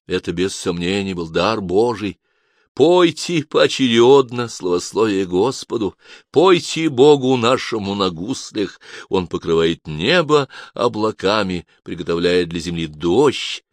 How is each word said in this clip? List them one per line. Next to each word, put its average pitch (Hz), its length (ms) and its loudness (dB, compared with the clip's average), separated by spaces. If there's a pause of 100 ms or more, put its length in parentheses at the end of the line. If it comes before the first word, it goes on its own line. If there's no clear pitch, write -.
Это, 92 260 -4
без 90 240 -4
сомнения, 95 580 -4
был 85 140 -8
дар 95 320 0
Божий. 101 580 -2 (560)
«Пойте 170 720 2
поочередно 123 1040 4
славословие 95 760 -2
Господу, 98 720 -2 (340)
пойте 160 580 2
Богу 131 480 4
нашему 113 580 -2
на 95 160 0
гуслях. 98 720 -8 (280)
Он 92 180 0
покрывает 82 600 -2
небо 139 600 0 (240)
облаками, 107 960 -2 (160)
приготовляет 87 680 0
для 85 120 -8
земли 82 260 -6
дождь 87 880 0